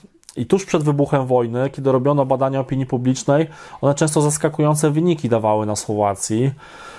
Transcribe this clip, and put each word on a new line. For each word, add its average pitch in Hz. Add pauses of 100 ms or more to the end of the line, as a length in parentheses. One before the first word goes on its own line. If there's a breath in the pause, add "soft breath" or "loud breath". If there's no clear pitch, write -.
(360)
i 120
tuż 190
przed 160
wybuchem 143
wojny, 123
kiedy 135
robiono 135
badania 135
opinii 131
publicznej, 131 (340 loud breath)
one 143
często 156
zaskakujące 151
wyniki 156
dawały 107
na 104
Słowacji, 107 (480 loud breath)